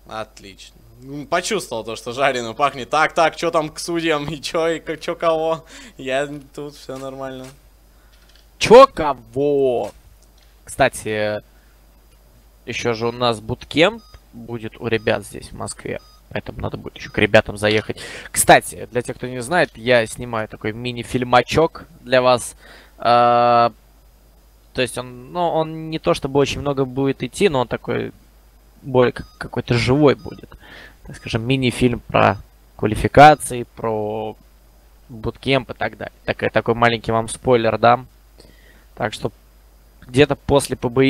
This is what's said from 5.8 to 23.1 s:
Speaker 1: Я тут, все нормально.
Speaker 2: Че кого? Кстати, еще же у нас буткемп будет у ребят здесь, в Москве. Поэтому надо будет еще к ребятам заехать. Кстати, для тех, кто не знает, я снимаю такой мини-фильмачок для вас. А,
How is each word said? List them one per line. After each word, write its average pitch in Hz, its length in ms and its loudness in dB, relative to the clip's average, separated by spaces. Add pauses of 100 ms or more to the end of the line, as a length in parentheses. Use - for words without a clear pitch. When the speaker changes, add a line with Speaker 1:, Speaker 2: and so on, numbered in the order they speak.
Speaker 1:
Я 135 300 -4 (260)
тут, 147 220 -14
все - 200 -16
нормально. 131 500 -12 (1120)
Speaker 2:
Че 254 280 10
кого? 131 1040 0 (720)
Кстати, 107 800 -2 (1200)
еще 120 280 -4
же 113 140 -2
у 117 40 -4
нас 120 280 -2
буткемп 151 600 0 (320)
будет 117 480 -12
у 113 60 -6
ребят 110 400 -2
здесь, - 240 -16
в - 60 -18
Москве. - 420 -10 (320)
Поэтому 107 320 -10
надо 107 160 -8
будет - 180 -14
еще - 140 -16
к - 80 -8
ребятам 104 400 2
заехать. 107 400 -2 (320)
Кстати, 117 600 2
для 120 120 -4
тех, - 140 -10
кто 127 100 -10
не 127 160 -8
знает, 151 340 -2
я 117 300 2
снимаю 113 420 -8
такой - 240 -8
мини-фильмачок 123 1120 -2 (160)
для 127 220 2
вас. 127 320 2 (420)
А, 120 720 4 (1040)